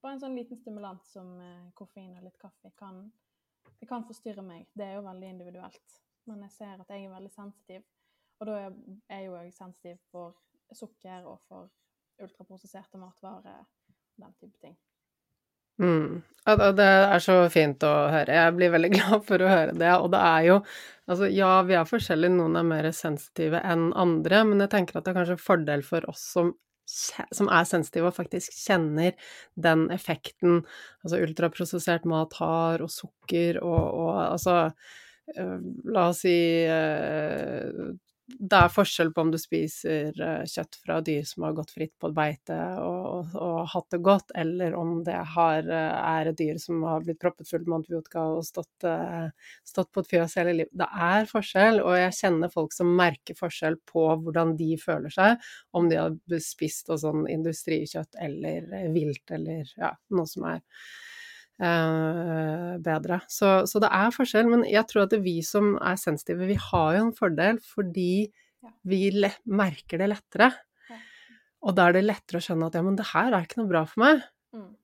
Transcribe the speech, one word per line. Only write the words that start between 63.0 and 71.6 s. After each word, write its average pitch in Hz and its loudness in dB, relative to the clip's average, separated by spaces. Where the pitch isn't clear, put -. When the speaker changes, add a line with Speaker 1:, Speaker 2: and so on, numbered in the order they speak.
Speaker 2:
Så, - 2
så 208 -2
det 214 4
er 214 2
forskjell, 233 2
men 240 4
jeg 214 2
tror 202 2
at 214 0
vi 180 -2
som 208 2
er 180 -2
sensitive, 175 -4
vi 196 0
har 160 2
jo 208 2
en 226 -4
fordel 190 0
fordi 180 -4
Speaker 1:
Ja. 233 -20
Speaker 2:
vi 190 -2
le-, 196 0
merker 190 -2
det 190 0
lettere. 214 2
Speaker 1:
Ja. 233 -20